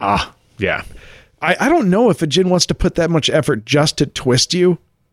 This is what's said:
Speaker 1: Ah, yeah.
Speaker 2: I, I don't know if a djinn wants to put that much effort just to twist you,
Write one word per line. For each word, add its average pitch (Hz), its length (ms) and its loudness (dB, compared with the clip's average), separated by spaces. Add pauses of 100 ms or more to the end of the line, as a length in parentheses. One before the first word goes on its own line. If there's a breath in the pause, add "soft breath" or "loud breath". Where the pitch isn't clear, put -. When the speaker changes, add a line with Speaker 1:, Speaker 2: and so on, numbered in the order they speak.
Speaker 1:
Ah, - 320 -2 (260)
yeah. 90 240 -2 (600 loud breath)
Speaker 2:
I, 160 180 0
I 214 80 0
don't 285 220 2
know 214 200 4
if - 120 0
a 165 40 -2
djinn 180 240 0
wants 180 160 0
to 165 80 -2
put - 220 -2
that 165 140 0
much 160 200 0
effort 127 340 0
just 147 340 0
to 147 80 2
twist - 480 -2
you, 180 240 2 (340)